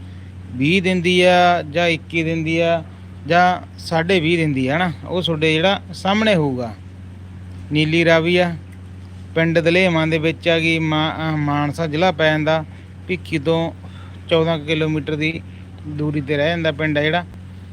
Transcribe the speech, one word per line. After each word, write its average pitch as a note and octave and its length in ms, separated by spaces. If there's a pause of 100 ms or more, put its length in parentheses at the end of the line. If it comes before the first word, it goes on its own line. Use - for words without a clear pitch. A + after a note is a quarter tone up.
(520)
ਵੀਹ D#3 300
ਦਿੰਦੀ F3+ 400
ਆ F3+ 400
ਜਾਂ D#3 260
ਇੱਕੀ E3 340
ਦਿੰਦੀ E3 360
ਆ E3 260 (420)
ਜਾਂ F3+ 520
ਸਾਢੇ E3+ 420
ਵੀਹ E3 180
ਦਿੰਦੀ C3+ 300
ਆ, C3+ 40
ਹੈ D#3+ 60
ਨਾ? F3+ 140 (160)
ਉਹ F3 140
ਤੁਹਾਡੇ D#3+ 300
ਜਿਹੜਾ F3+ 280 (140)
ਸਾਹਮਣੇ G#3 400
ਹੋਊਗਾ। B2+ 400 (960)
ਨੀਲੀ D#3 320
ਰਾਵੀ E3 320
ਆ, F3 200 (800)
ਪਿੰਡ E3 240
ਦਲੇਵਾਂ E3+ 480
ਦੇ D#3+ 120
ਵਿੱਚ D#3+ 300
ਆ E3 100
ਗਈ, D#3+ 200
ਮਾ-, D#3 380
ਅਹ D#3 200
ਮਾਨਸਾ D3 500
ਜ਼ਿਲ੍ਹਾ E3 260
ਪੈ D#3+ 140
ਜਾਂਦਾ। D#3 380 (440)
ਭਿੱਖੀ F3 300
ਤੋਂ E3 340 (560)
ਚੌਦਾਂ E3 300
ਕੁ D3 60
ਕਿਲੋਮੀਟਰ D#3 520
ਦੀ D#3 260 (440)
ਦੂਰੀ D3+ 340
'ਤੇ C#3+ 160
ਰਹਿ D3 120
ਜਾਂਦਾ E3 240
ਪਿੰਡ D3+ 260
ਆ D3 40
ਜਿਹੜਾ। E3 220 (480)